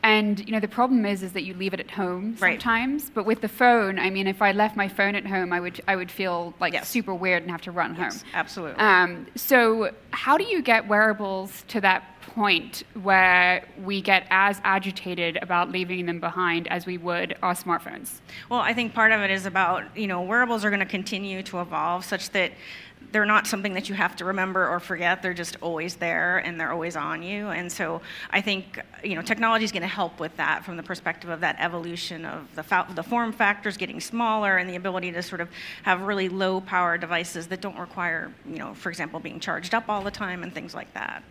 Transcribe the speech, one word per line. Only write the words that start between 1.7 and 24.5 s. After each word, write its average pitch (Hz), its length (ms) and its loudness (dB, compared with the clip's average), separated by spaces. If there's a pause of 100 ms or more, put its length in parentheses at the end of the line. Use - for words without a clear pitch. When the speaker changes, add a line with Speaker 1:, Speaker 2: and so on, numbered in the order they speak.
Speaker 1:
it 190 60 -6
at - 100 -10
home 196 480 -4
Speaker 2:
Right. 180 140 4 (100)
Speaker 1:
sometimes. 254 480 0
But 202 160 -2
with 220 140 2
the 220 80 -2
phone, 220 500 6
I 185 100 0
mean, 190 200 0
if 190 120 -2
I 202 120 6
left 214 240 2
my 196 100 2
phone 202 300 0
at 196 100 -4
home, 185 260 -2
I 175 60 0
would, 175 300 -6
I 196 80 4
would 180 160 -6
feel, 175 480 -2
like, 170 140 0
Speaker 2:
Yes. - 140 -4
Speaker 1:
super 214 240 -2
weird 180 300 2
and 175 80 -8
have 170 120 -6
to - 100 -10
run 170 260 0
Speaker 2:
Yes, - 240 -4
Speaker 1:
home. - 100 -16
Speaker 2:
absolutely. 160 480 -4
Speaker 1:
Um, 180 540 6
so 226 560 4 (220)
how 285 260 4
do 381 60 2
you 392 180 -2
get 226 240 4
wearables 208 840 0
to 226 120 -2
that 185 240 4 (180)
point 196 640 2 (180)
where 185 600 6 (180)
we 196 180 -2
get 185 300 4
as 196 320 4
agitated 185 800 0
about 175 300 0
leaving 180 340 -4
them 170 140 -4
behind 170 480 -2
as 175 180 -4
we 180 120 -6
would 175 440 -2
our 180 120 2
smartphones? - 680 -6 (280)
Speaker 2:
Well, 240 120 0
I 208 140 2
think 233 200 -4
part 220 160 6
of 214 120 4
it 190 100 2
is 190 120 -2
about, 180 400 2 (120)
you 214 100 -4
know, 180 160 -2
wearables 226 420 2
are 208 60 2
gonna 196 160 0
continue 196 580 -6
to 185 160 -6
evolve 170 440 -2
such - 260 -6
that 185 220 0 (600)
they're 214 140 4
not 214 200 4
something 196 280 -2
that 190 140 -6
you 196 60 -6
have 185 220 0
to 175 80 -8
remember 185 440 0